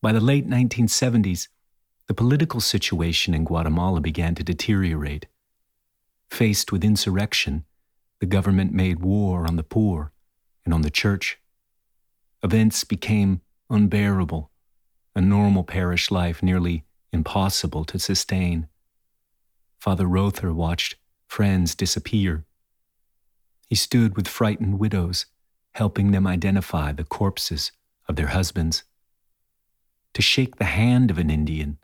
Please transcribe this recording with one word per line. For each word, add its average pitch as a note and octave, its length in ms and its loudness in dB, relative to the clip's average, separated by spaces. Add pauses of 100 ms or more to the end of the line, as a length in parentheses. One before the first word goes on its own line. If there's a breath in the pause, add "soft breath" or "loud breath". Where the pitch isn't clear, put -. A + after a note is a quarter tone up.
By A2 100 2
the A2+ 80 4
late C3+ 260 2
nineteen A#2+ 420 2
seventies, G#2+ 600 0 (600)
the G#2+ 60 -2
political C3+ 460 0
situation E2+ 760 -2
in D#2+ 120 0
Guatemala E2 560 0
began E2 340 -2
to - 80 -8
deteriorate. D#2+ 800 -2 (1040)
Faced - 420 0
with F#2+ 120 -2
insurrection, G2 800 0 (540)
the G2+ 60 -4
government F#2+ 480 2
made F#2 260 0
war F#2 480 0
on E2+ 80 0
the D#2+ 80 -2
poor F#2 480 0 (540)
and D#2+ 80 0
on D#2+ 80 2
the D2+ 100 0
church. - 480 -2 (1040)
Events A2 400 2
became G2+ 580 0 (280)
unbearable, G2 800 0 (640)
a F#2+ 60 0
normal G2 420 4
parish F2+ 480 -2
life F2 320 -2
nearly F2 420 0 (260)
impossible E2 720 -2
to - 120 -8
sustain. F2+ 680 -2 (1120)
Father F#2+ 260 0
Rother F#2+ 480 0
watched E2 420 -4 (320)
friends F#2+ 480 0
disappear. F#2 680 -2 (1200)
He G#2+ 60 0
stood A2+ 400 2
with G2 120 -2
frightened G#2 520 -2
widows, F#2+ 460 -2 (500)
helping G2+ 360 0
them F#2+ 160 4
identify F2+ 640 0
the D2 120 -6
corpses - 680 -4 (360)
of - 80 -2
their D2+ 120 0
husbands. E2+ 560 -2 (1300)
To G#2+ 60 2
shake - 320 0
the F#2+ 100 -2
hand A#2 460 4
of D#2+ 80 -2
an D#2 100 0
Indian, D2 540 -2